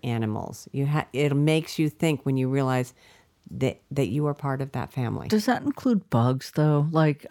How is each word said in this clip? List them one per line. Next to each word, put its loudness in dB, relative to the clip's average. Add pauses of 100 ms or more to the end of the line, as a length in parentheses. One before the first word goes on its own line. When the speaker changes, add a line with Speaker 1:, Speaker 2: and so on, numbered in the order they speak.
Speaker 1:
animals. -4
You -2
ha-, 0
it 2
makes 2
you 2
think 0
when 0
you 0
realize 0 (560)
that, -4
that 0
you 0
are -2
part -4
of -8
that -8
family. -4
Speaker 2:
Does 2
that 0
include 0
bugs, 2
though? 2
Like, 2